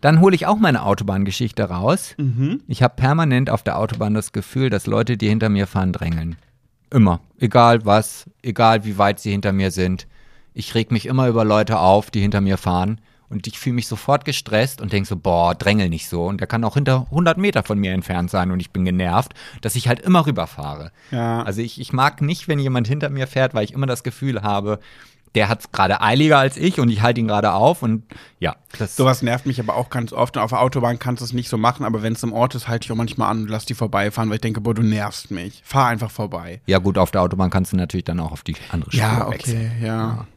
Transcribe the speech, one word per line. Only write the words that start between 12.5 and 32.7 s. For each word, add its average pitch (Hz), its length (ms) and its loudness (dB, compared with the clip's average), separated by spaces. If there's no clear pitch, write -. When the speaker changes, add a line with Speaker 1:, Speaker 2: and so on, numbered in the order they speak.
Speaker 1:
fahren. 95 440 0
Und 107 200 -8
ich - 100 -14
fühle 127 160 -4
mich 120 140 -4
sofort 139 360 -2
gestresst 120 560 -2
und 92 120 -6
denk 101 140 0
so, 98 100 -4
boah, 85 400 2
drängel 101 320 2
nicht 82 200 -6
so. 85 180 -2
Und 98 140 -4
der 95 60 -4
kann 117 160 -2
auch 107 120 -2
hinter 131 360 0
hundert 165 280 2
Meter 190 260 0
von 107 120 -2
mir 98 160 0
entfernt 90 380 -2
sein 92 220 0
und 92 80 -2
ich 90 100 -10
bin 92 140 -2
genervt, 90 500 0
dass - 120 -4
ich 123 140 -2
halt 123 100 0
immer 180 280 4
rüberfahre. 80 680 -6
Speaker 2:
Ja. 117 320 -2
Speaker 1:
Also 104 180 -4
ich, 120 200 -8
ich - 120 -8
mag 139 300 0
nicht, 147 240 -4
wenn 147 140 0
jemand 127 260 0
hinter 147 240 -2
mir 135 160 -4
fährt, 131 260 0
weil 107 120 0
ich - 80 -10
immer 135 140 -2
das 123 180 -4
Gefühl 123 380 -4
habe, 101 360 -2
der 104 140 2
hat's - 240 -4
gerade 95 300 2
eiliger 143 360 4
als 135 180 2
ich 180 220 0
und 127 100 4
ich 107 140 0
halte 120 180 2
ihn 113 60 0
gerade 104 260 2
auf 127 300 2
und 113 220 0
ja. 82 160 -2
Das 107 160 -6
Speaker 2:
Sowas 131 280 2
nervt 123 220 -2
mich 131 140 -4
aber 110 160 -2
auch 120 160 -4
ganz 120 220 -6
oft. 123 240 -2
Und 113 80 0
auf 110 60 -4
der 120 100 0
Autobahn 120 400 0
kannst 123 200 -4
du 123 40 -8
es 117 80 -10
nicht 123 160 -4
so 117 100 -4
machen, 120 260 0
aber 110 200 -2
wenn's 113 180 -2
im 117 100 -4
Ort 117 220 0
ist, 120 140 -8
halte 113 180 -4